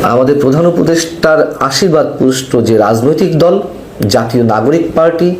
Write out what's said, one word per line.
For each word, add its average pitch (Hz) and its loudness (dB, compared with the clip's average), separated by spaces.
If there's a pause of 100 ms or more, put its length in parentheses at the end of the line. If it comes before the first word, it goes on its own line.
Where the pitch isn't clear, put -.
আমাদের 131 0
প্রধান 147 2
উপদেষ্টার 165 0
আশীর্বাদ 139 0 (120)
পুষ্ট 131 0
যে 113 2
রাজনৈতিক 131 0
দল 185 2 (480)
জাতীয় 117 0
নাগরিক 113 0
পার্টি 170 0